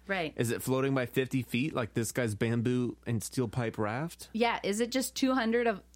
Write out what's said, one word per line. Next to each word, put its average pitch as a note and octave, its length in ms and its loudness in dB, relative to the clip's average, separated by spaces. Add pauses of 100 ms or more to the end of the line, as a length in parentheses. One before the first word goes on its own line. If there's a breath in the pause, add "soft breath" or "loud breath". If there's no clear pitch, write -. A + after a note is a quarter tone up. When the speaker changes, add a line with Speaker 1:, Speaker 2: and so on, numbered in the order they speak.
Speaker 1:
Right. F3 300 -2
Speaker 2:
Is A#2+ 140 2
it G2+ 120 -2
floating C3 320 2
by B2+ 100 2
fifty C3 360 0
feet, B2 340 0
like A#2+ 180 -2
this A#2 200 0
guy's A#2 200 0
bamboo A#2 640 2 (100)
and A#2 160 -2
steel - 280 -2
pipe A2+ 280 -2
raft? A#2 560 -4
Speaker 1:
Yeah. A3+ 300 2
Is G3+ 160 0
it A#3 120 0
just C4 240 -2
two C4 180 2
hundred A#3 340 2
of, G#3 140 0 (140)